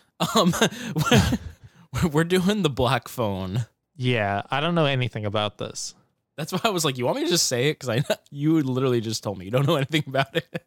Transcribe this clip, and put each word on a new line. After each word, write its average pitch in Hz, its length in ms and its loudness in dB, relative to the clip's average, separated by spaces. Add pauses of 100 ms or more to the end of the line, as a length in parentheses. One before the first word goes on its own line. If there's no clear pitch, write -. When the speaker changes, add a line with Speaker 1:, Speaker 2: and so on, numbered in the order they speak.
Speaker 1:
<laughs> - 340 -4
Um, 185 180 4 (580)
we're, - 960 0
we're 151 140 2
doing 185 380 2
The 160 80 2
Black 127 380 0
Phone. 101 580 -2 (300)
Speaker 2:
Yeah, 107 560 0
I 135 80 0
don't 170 160 0
know 160 100 4
anything 123 400 -2
about 104 320 -2
this. - 380 -10 (420)
Speaker 1:
That's 151 160 -8
why 185 100 -2
I 226 60 2
was 170 160 0
like, 131 140 -2
"You 120 60 -2
want 170 120 0
me 285 60 -4
to 320 80 -2
just 165 160 2
say 131 220 0
it?" 151 100 -4
'Cause 131 100 -6
I, 117 140 0 (140)
<laughs> - 140 -20
you 151 300 2
literally 127 400 0
just 107 220 -6
told 98 160 -6
me 90 60 -12
you 98 60 -10
don't 131 140 2
know 165 120 4
anything 143 280 0
about 135 320 -2
it. - 300 -6